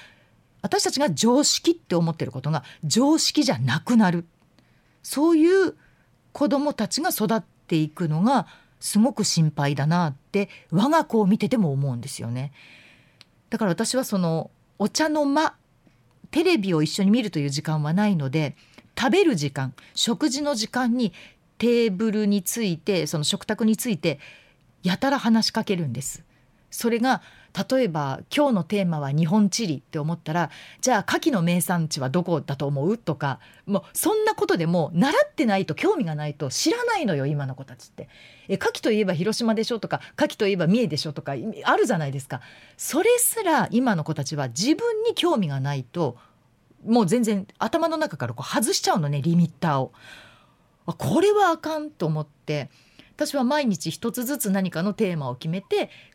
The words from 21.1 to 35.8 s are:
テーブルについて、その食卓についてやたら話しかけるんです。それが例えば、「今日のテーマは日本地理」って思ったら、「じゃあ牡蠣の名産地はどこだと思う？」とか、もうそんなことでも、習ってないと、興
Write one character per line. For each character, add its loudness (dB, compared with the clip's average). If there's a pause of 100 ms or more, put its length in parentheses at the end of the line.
テ 2
ー 0
ブ -2
ル 0
に 2
つ -4
い 0
て、 -2
そ -4
の -2
食 -4
卓 -2
に 4
つ -6
い 0
て -2 (640)
や 0
た 0
ら 2
話 2
し -4
か -2
け -2
る -4
ん -6
で -8
す。 -10 (460)
そ -4
れ 0
が 0 (480)
例 2
え 0
ば、 -4
「今 2
日 0
の 0
テ -2
ー 0
マ -2
は -4
日 2
本 4
地 -4
理」 -2
っ -20
て -10
思 -4
っ -10
た -8
ら、 -2 (300)
「じ 0
ゃ 2
あ -6
牡 0
蠣 2
の 2
名 2
産 0
地 -6
は -2
ど 0
こ 0
だ -6
と -4
思 0
う？」 2
と -4
か、 -4 (260)
も 0
う -18 (100)
そ 0
ん 2
な 2
こ -2
と 2
で 0
も、 0
習 2
っ -20
て 0
な 2
い -2
と、 -6
興 0